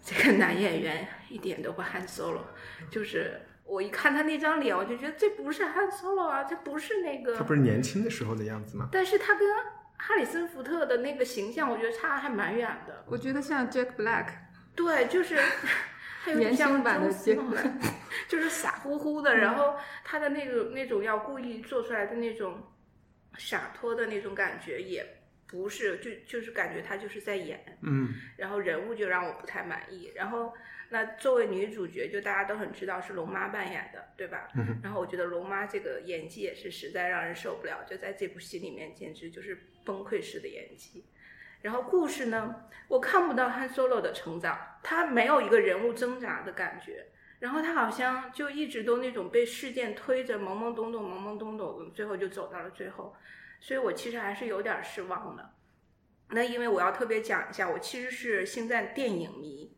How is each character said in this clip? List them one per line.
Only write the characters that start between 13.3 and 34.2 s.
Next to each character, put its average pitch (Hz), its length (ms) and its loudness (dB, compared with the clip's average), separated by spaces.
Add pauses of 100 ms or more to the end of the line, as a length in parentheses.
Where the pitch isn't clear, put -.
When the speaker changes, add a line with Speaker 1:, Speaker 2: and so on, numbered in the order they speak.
Speaker 3:
得 285 80 2
像 277 280 2
Jack 254 260 0
Black。 220 320 2 (460)
Speaker 1:
对， 311 340 6
就 349 140 4
是， 330 160 2 (380)
<laughs> - 480 -8
他 339 80 0
有 302 60 4
点 233 180 6
像 285 140 6
Speaker 3:
年 277 60 6
轻 269 60 4
版 202 200 4
的 196 100 4
Jack 214 240 6
Black。 254 260 0
Speaker 1:
Jon - 160 0
Snow， - 120 0 (100)
<laughs> - 260 -6
就 339 120 2
是 320 100 2
傻 - 300 0
乎 285 200 -2
乎 302 220 0
的， 277 140 8
Speaker 3:
嗯。 226 40 10
Speaker 1:
然 220 180 6
后 285 200 6 (260)
他 - 160 -2
的 302 120 2
那 285 180 -2
种， 240 240 0
那 262 140 -4
种 214 180 2
要 220 140 2
故 269 200 -6
意 240 220 -6
做 240 220 -2
出 233 100 -4
来 208 140 0
的 226 100 -4
那 233 160 0
种 208 300 -6 (760)
洒 - 380 -4
脱 233 200 -2
的 233 120 0
那 208 160 -2
种 196 120 -8
感 185 240 0
觉， 170 220 -6
也 185 260 -6 (400)
不 185 220 -6
是， 202 300 -2
就， 240 120 -10 (160)
就 233 160 -6
是 226 80 -10
感 185 220 -2
觉 165 80 -6
他 196 160 -6
就 208 100 -8
是 202 140 -10
在 202 160 -4
演。 165 240 -6 (220)
Speaker 2:
嗯。 135 320 2 (240)
Speaker 1:
然 190 100 -6
后 208 100 -2
人 180 300 0
物 233 60 -4
就 208 120 0
让 180 200 2
我 156 80 -4
不 - 120 -14
太 185 160 -6
满 175 280 -6
意。 180 240 -14
然 190 160 -4
后， 233 240 -4 (340)
那 220 160 0 (120)
作 262 180 4
为 226 120 6
女 202 220 0
主 214 180 -4
角， 143 240 -6
就 202 120 -4
大 202 120 -2
家 196 100 4
都 208 120 -2
很 208 160 -6
知 185 140 -8
道 185 160 -4
是 202 100 -10
龙 170 160 -6
妈 190 200 -4
扮 196 220 -4
演 170 220 -8
的， - 100 -14 (140)
对 185 120 -8